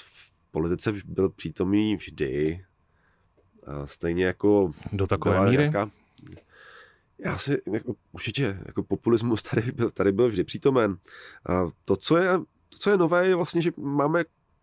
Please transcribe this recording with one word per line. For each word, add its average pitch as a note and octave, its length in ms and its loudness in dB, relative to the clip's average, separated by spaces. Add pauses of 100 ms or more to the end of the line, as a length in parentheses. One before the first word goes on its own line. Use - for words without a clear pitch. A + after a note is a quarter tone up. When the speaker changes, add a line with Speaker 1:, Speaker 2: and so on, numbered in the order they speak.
Speaker 1:
v - 240 -20 (200)
politice E2+ 420 -2 (120)
byl F2+ 240 -2
přítomný G2 680 -2
vždy. D#2 680 -4 (1040)
A C#2+ 200 -10
stejně E2+ 380 -2
jako G2 460 2 (200)
Speaker 2:
Do F#2+ 160 -2
takové F#2 280 0
Speaker 1:
byla G2 140 4
Speaker 2:
míry? C3+ 140 4
Speaker 1:
nějaká, A2 280 -2 (1300)
já - 180 -6
si, C#3+ 240 0 (100)
jako, G#2+ 240 -4 (160)
určitě, G2 540 -4
jako - 180 -6
populismus A2+ 600 0
tady - 180 -2 (100)
byl, A#2 200 -2
tady G2 200 2
byl A2+ 160 4
vždy F#2+ 160 0
přítomen. A2 540 2 (480)
A F2+ 240 0 (160)
to, G2 100 2
co D#3+ 220 2
je, F#3 200 2 (320)
to, - 100 -20
co G3+ 100 0
je G#3 80 4
nové, F3 300 4
je F#3 80 4
vlastně, E3+ 260 0
že E3 160 0
máme C#3+ 460 0 (400)